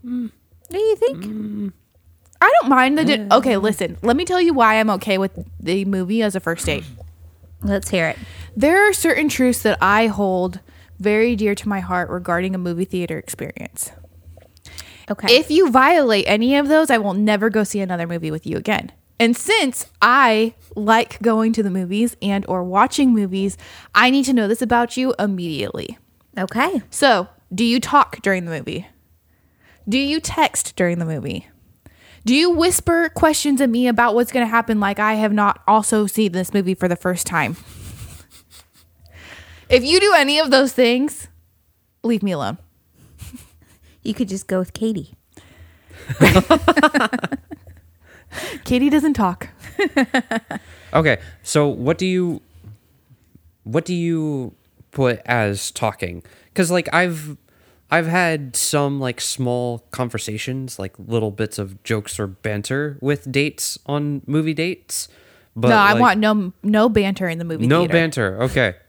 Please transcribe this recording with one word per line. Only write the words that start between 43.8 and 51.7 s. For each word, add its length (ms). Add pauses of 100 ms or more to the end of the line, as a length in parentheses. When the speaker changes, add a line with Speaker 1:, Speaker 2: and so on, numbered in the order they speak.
Speaker 1:
You 100
could 140
just 180
go 140
with 120
Katie. 420 (1040)
Speaker 3:
<laughs> 40 (2500)
Katie 260
doesn't 240
talk. 340 (300)
<laughs> 100 (1080)
Speaker 2:
Okay, 260 (220)
so 260
what 280